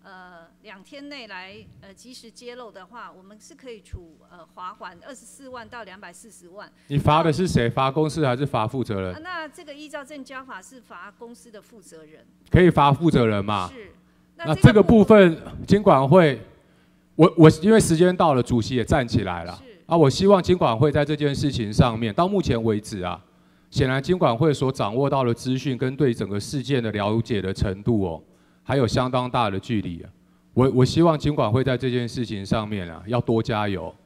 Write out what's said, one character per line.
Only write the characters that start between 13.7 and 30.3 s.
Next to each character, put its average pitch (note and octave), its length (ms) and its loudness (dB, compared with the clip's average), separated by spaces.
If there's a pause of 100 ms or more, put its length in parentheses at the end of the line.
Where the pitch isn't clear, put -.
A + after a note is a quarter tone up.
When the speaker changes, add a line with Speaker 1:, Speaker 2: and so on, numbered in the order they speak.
Speaker 2:
那 D#3 180 -4
这 - 160 8
个 G#3 100 6
部 G#3 220 6
分， G3+ 260 8
Speaker 1:
那 D#3+ 60 -2
这 - 80 -18
个 - 80 -18
部 - 20 -18
分 - 140 -14
Speaker 2:
金 G3+ 160 2
管 C#3 240 4
会， C#3+ 340 4 (720)
我， E3 220 6
我 D#3+ 120 12 (120)
因 G3+ 100 4
为 A3 80 8
时 E3 160 2
间 F3+ 200 4
到 F3 180 2
了， B2+ 80 2
主 A#2+ 180 0
席 A#2+ 160 -6
也 A#2 80 -2
站 C3 240 0
起 G#2+ 140 0
来 F2+ 220 -6
了。 F2 100 -12 (100)
Speaker 1:
是。 - 220 -20
Speaker 2:
啊， D#3+ 100 -2
我 D3+ 140 6
希 F3+ 160 -2
望 G3 160 6
金 F3+ 160 2
管 C#3+ 180 0
会 C#3+ 160 2
在 D3 140 0
这 D3+ 100 -4
件 C#3+ 200 -2
事 C#3 160 -2
情 G#2+ 200 -4
上 A2+ 280 0
面， A#2 120 -4
到 F3 160 0
目 G3+ 140 -2
前 A#2 220 -2
为 G#2+ 180 0
止 G2+ 200 -12
啊， F2 220 -8 (460)
显 C3+ 180 -2
然 C3 140 -2
金 F3 160 -2
管 C#3+ 180 0
会 D#3 160 0
所 C3+ 200 -2
掌 A2 240 -6
握 C#3 120 -2
到 C#3 160 -2
的 A#2+ 80 0
资 B2+ 240 -4
讯 C3 220 -6
跟 C3 180 -6
对 C3+ 160 0
整 A2 160 -6
个 G2+ 120 -6
事 A#2+ 240 -8
件 B2+ 180 -4
的 A2 100 -6
了 G#2 300 -2
解 A2 180 -4
的 F#2 140 -6
程 G2 300 -6
度 A2+ 180 0
哦， E2 220 -6 (400)
还 C3 140 -2
有 B2 100 2
相 B2+ 240 -2
当 B2+ 180 -2
大 A#2+ 180 -2
的 F#2+ 120 -4
距 G#2+ 200 -4
离 F2 220 -10
啊。 - 80 -20 (460)